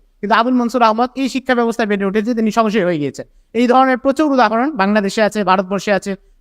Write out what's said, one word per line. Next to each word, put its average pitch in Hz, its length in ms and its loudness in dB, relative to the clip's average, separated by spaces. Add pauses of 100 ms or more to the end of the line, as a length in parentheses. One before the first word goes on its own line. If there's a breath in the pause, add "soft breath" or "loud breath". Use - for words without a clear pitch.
(200)
কিন্তু 208 160 0
আবুল 233 160 2
মনসুর 247 300 0
আহমদ 233 320 2
এই 262 140 -4
শিক্ষা 254 260 -2
ব্যবস্থায় 233 340 -2
বেড়ে 202 160 -2
উঠেছে, 214 300 -2
তিনি 220 160 0
সংশয় 214 340 0
হয়ে 175 140 0
গিয়েছেন। 139 280 -6 (260)
এই 240 140 0
ধরনের 254 320 4
প্রচুর 277 340 0
উদাহরণ 240 380 2
বাংলাদেশে 208 520 0
আছে, 208 220 0
ভারতবর্ষে 190 480 0
আছে, 190 240 -4 (240)